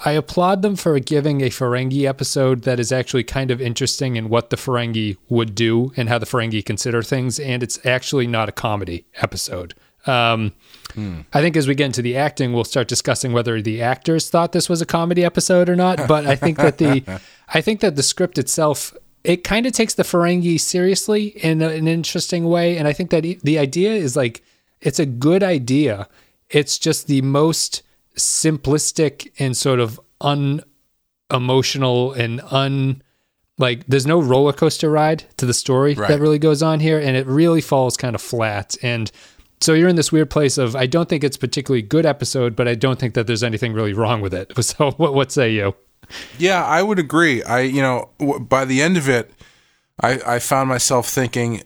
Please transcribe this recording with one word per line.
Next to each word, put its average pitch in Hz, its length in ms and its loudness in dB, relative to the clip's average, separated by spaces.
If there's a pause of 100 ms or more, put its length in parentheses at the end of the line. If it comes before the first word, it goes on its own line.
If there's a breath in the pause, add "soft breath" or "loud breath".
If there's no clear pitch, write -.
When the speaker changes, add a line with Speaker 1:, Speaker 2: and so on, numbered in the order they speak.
Speaker 1:
I 151 80 0
applaud 175 500 0
them 202 140 0
for 160 240 0
giving 143 420 0
a 135 80 2
Ferengi 131 540 -2
episode 131 600 0
that 127 180 0
is 110 100 -2
actually 127 320 0
kind 135 260 -4
of 127 120 -2
interesting 123 560 -2
in 113 100 -6
what 117 220 0
the 120 80 -2
Ferengi 117 580 -2 (140)
would 117 260 0
do 117 400 2
and 117 140 -2
how 120 80 2
the 110 80 -6
Ferengi 117 400 -2
consider 117 360 -4
things, 127 380 -4
and 127 240 -4
it's - 220 -6
actually 127 420 0
not 113 220 -2
a - 20 -8
comedy 98 540 -6 (160)
episode. - 520 -6 (320 soft breath)
Um, 117 460 0 (440 loud breath)
Speaker 2:
Hmm. 95 260 -10 (120)
Speaker 1:
I 147 80 2
think 160 160 2
as 139 100 2
we 139 60 4
get 143 140 0
into 123 160 -4
the 120 140 -2
acting, 135 360 -2
we'll 117 120 0
start 127 220 -2
discussing 123 460 -2
whether 117 300 0
the 110 180 -4
actors 143 480 -2
thought 170 220 2
this - 180 0
was 175 100 0
a 165 60 -4
comedy 170 400 0
episode 180 440 2
or 180 60 2
not. 180 320 2
But 151 200 2
I 139 80 2
think 151 220 0
that 147 200 4
the, 139 260 2 (300 loud breath)
Speaker 2:
<laughs> - 220 -20
Speaker 1:
I 160 60 2
think 214 180 -2
that 180 160 2
the 139 80 -4
script - 340 -2
itself, 151 560 -2 (300)
it 175 200 0
kinda 233 280 0
takes 226 240 0
the 180 80 2
Ferengi 175 560 2
seriously 196 680 0
in 160 360 0
a, 160 60 0
an 156 180 -2
interesting 170 580 -2
way. 170 320 2
And 147 100 0
I 147 60 2
think 180 160 -6
that 160 160 2
e-, 175 160 -6
the 151 160 2
idea 160 360 0
is, 151 220 -2
like, 123 280 -2 (380)
it's - 180 -2
a 160 80 0
good 143 340 2
idea. 131 680 0 (440 soft breath)
It's 147 260 0
just - 300 -2
the 135 160 2
most 143 580 0 (340)
simplistic - 1200 -2
and 131 180 -2
sort 131 220 0
of 113 200 -2 (1300)
unemotional 127 840 0
and 117 280 -4 (100)
un-, 135 500 0 (560)
like, 123 300 0
there's 131 200 2
no 165 140 4
roller 135 320 4
coaster 160 360 0
ride 156 340 2 (140)
to - 80 -2
the 123 80 2
story 139 400 2
Speaker 2:
Right. 104 140 -2
Speaker 1:
that 147 120 4
really 151 200 2
goes 151 240 2
on 160 160 2
here. 156 200 2
And 135 160 0
it 131 120 0
really 160 340 4
falls 131 360 0
kind 120 180 -4
of 98 60 -6
flat. 110 600 -4
And 117 300 -2 (500 soft breath)
so 165 120 4
you're 165 160 6
in 175 60 4
this 156 160 2
weird 156 180 4
place 147 280 2
of, 123 180 0
I 131 120 0
don't 165 200 0
think 147 160 0
it's 135 140 -2
a - 20 -18
particularly 131 420 -2
good 151 240 2
episode, 127 500 0
but 123 120 0
I 120 80 0
don't 127 240 0
think 117 140 -2
that 113 140 0
there's 113 160 -2
anything 113 300 -2
really 107 200 -2
wrong 110 280 0
with 95 120 -4
it. 92 240 -8
<laughs> 127 60 2
So 143 280 0
what, 147 220 0
what 135 180 2
say 120 220 2
you? 101 220 0 (600 loud breath)
Speaker 2:
Yeah, 175 280 2
I 156 180 2
would 208 160 0
agree. 147 440 2
I, 123 180 0
you 135 200 0
know, 127 280 0 (100)
w-, 139 200 -2
by 131 260 0
the 131 160 2
end 175 160 2
of 139 100 -2
it, 120 240 0 (720 soft breath)
I, 127 180 2 (160)
I 120 40 -2
found 135 300 0
myself 123 380 0
thinking, 120 580 -2